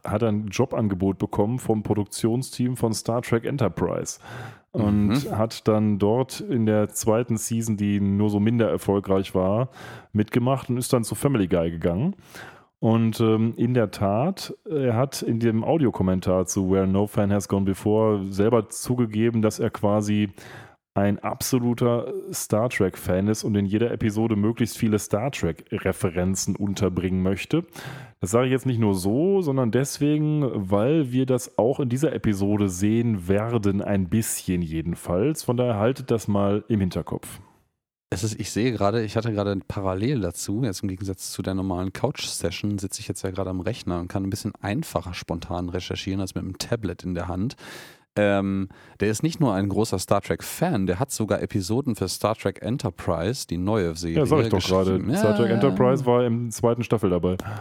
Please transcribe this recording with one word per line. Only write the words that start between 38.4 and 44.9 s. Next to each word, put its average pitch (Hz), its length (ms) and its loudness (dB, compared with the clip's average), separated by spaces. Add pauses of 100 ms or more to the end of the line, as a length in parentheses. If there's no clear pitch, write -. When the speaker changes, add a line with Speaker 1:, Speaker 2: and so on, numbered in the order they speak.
Speaker 2:
sehe 120 220 0
gerade, 107 320 0
ich 107 140 -6
hatte 113 140 -2
gerade 101 240 0 (120)
parallel 101 540 -2
dazu, 101 420 -4
jetzt 101 180 -4
im 101 80 -4
Gegensatz 95 420 -8
zu - 120 -8
der 95 100 -2
normalen 95 400 -2
Couch-Session, - 840 -4
sitze 95 220 -8
ich - 60 -10
jetzt - 140 -8
ja 98 80 -4
gerade 92 220 -4
am 92 80 -4
Rechner 87 400 -4
und 87 80 -6
kann 98 160 -4
ein 98 80 -2
bisschen 101 300 -4
einfacher 101 520 -4